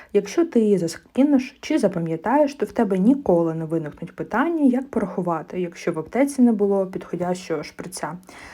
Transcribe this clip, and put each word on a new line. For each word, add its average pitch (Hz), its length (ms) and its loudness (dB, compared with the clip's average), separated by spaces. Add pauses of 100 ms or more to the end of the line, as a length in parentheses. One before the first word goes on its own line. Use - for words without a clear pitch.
(140)
Якщо 202 320 2
ти - 140 -8
її 208 180 4
заскріниш 254 840 0
чи 302 200 -2
запам'ятаєш, 185 760 0
то 208 100 -2
в 208 60 -12
тебе 202 260 2
ніколи 185 560 2
не 160 120 -4
виникнуть 156 500 -6
питання, 294 480 -2
як 262 260 2
порахувати, 175 720 -4
якщо 175 300 -4
в 160 80 -4
аптеці 262 420 0
не 240 100 8
було 196 340 2
підходящого 180 760 -6
шприця. 165 540 -12 (360)